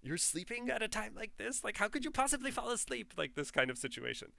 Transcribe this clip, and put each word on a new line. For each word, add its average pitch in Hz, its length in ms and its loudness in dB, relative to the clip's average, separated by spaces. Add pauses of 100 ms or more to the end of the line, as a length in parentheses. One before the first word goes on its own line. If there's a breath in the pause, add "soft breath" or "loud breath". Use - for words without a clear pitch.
You're 143 140 -4
sleeping 240 520 0
at 233 120 2
a 220 60 0
time 214 280 -2
like 220 220 -8
this? 254 260 -2
Like, 208 140 -2
how 208 100 4
could 262 160 0
you 302 80 -2
possibly 262 400 4
fall 233 180 -2
asleep? 233 480 -2
Like, 151 180 0
this 147 160 -2
kind 127 180 4
of 127 80 -2
situation. 120 600 -4